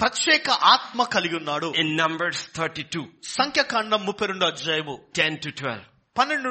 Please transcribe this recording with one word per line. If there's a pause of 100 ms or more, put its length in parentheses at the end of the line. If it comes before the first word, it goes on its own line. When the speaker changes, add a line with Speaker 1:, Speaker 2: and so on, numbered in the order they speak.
Speaker 1:
ప్రత్యేక (240)
ఆత్మ (120)
కలిగి
ఉన్నాడు. (140)
Speaker 2:
In (140)
Numbers (180)
thirty-two, (340)
Speaker 1:
సంఖ్యాకాండం
ముప్పై
రెండు
అధ్యాయము (260)
Speaker 2:
ten
to (100)
twelve. (360)
Speaker 1:
పన్నెండు